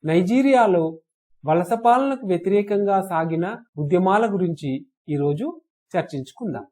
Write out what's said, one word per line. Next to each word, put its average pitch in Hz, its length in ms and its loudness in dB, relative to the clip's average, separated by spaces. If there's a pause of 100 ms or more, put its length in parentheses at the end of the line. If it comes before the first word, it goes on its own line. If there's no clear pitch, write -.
నైజీరియాలో 185 960 2 (460)
వలస 175 240 2 (140)
పాలనకు 262 420 2
వ్యతిరేకంగా 196 760 0
సాగిన 170 560 -4 (220)
ఉద్యమాల 185 560 2
గురించి 160 520 -4 (220)
ఈరోజు 151 520 -2 (380)
చర్చించుకుందాం. 135 720 -8